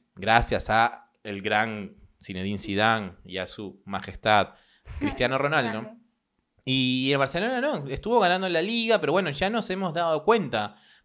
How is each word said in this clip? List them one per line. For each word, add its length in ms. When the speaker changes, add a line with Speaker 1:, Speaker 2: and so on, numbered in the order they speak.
Speaker 1:
gracias 560
a 400
el 180
gran 540
Zinedine 360
Zidane 540
y 140
a 80
su 400
majestad 640
Cristiano 400
Speaker 2:
<laughs> 0
Speaker 1:
Ronaldo. 420
Speaker 2:
Ronaldo. 200
Speaker 1:
Y 460
el 80
Barcelona 420
no, 280
estuvo 320
ganando 280
la 140
Liga, 380
pero 120
bueno, 180
ya 200
nos 200
hemos 240
dado 300
cuenta, 520